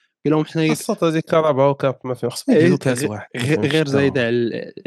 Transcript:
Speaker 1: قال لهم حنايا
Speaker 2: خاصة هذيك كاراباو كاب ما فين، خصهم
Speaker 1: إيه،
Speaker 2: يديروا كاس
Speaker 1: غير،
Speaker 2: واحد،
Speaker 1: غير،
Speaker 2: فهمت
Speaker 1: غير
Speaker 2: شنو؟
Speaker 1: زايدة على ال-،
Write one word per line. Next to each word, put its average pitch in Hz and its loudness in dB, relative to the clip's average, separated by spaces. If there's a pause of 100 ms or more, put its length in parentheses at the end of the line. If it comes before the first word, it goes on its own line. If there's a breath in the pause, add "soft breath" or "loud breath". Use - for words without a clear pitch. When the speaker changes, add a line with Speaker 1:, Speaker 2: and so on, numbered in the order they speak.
(240)
Speaker 1:
قال 147 2
لهم 156 2
حنايا 160 0
Speaker 2:
خاصة 175 -2
هذيك 160 0
كاراباو 143 2
كاب 135 -2
ما 127 -6
فين، 120 -6
خصهم - -2
Speaker 1:
إيه، 156 6
Speaker 2:
يديروا 175 4
كاس 123 -2
Speaker 1:
غير، 143 -4
Speaker 2:
واحد، 104 -10
Speaker 1:
غير، 147 0
Speaker 2:
فهمت 143 0
Speaker 1:
غير 156 2
Speaker 2:
شنو؟ 139 -6
Speaker 1:
زايدة 139 2
على 117 0
ال-، 120 -4 (140)